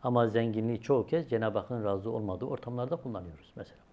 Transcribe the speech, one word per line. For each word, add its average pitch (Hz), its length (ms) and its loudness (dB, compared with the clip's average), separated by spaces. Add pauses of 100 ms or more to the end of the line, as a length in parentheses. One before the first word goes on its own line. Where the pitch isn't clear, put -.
Ama 120 240 6
zenginliği 113 540 0
çoğu 135 260 2
kez 160 220 0
Cenab-ı 110 300 2
Hakk'ın 117 240 -4
razı 101 280 0
olmadığı 107 340 -4
ortamlarda 123 500 -4
kullanıyoruz 92 600 -10
mesela. - 240 -14 (140)